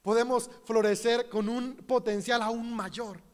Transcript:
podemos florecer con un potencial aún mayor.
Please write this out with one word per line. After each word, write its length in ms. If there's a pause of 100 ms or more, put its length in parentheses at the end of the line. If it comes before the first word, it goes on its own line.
podemos 480 (160)
florecer 640
con 180
un 300
potencial 640
aún 340
mayor. 460 (120)